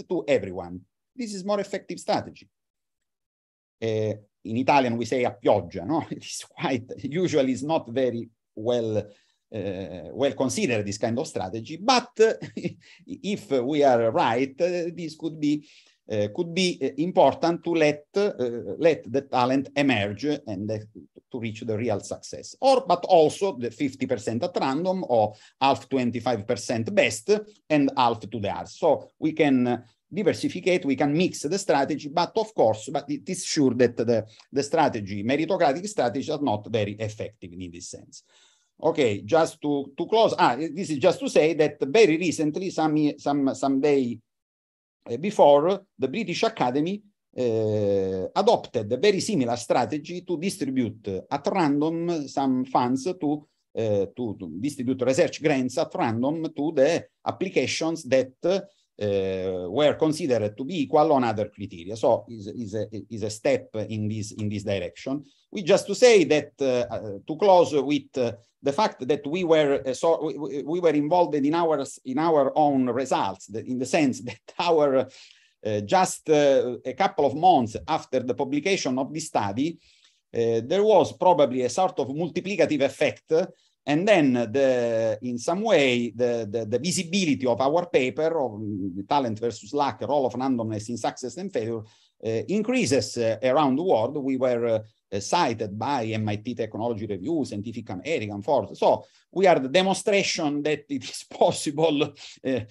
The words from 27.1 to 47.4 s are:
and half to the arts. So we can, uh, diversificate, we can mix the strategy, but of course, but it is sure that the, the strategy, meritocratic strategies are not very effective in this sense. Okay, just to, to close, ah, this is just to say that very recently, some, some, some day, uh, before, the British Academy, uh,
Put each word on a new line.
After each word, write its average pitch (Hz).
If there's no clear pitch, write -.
and 143
half 117
to 110
the 101
arts. 85
So 151
we 156
can, 135
uh, 120
diversificate, 175
we 139
can 143
mix 165
the 180
strategy, 147
but 165
of 214
course, 110
but 143
it -
is 185
sure 131
that 120
the, 113
the 135
strategy, 107
meritocratic 160
strategies 127
are 151
not 107
very 104
effective 104
in 90
this 87
sense. -
Okay, 147
just 156
to, 143
to 175
close, 214
ah, 151
this 151
is 151
just 170
to 269
say 165
that 147
very 160
recently, 160
some, 151
some, 143
some 135
day, 135
uh, 117
before, 165
the 131
British 175
Academy, 165
uh, 104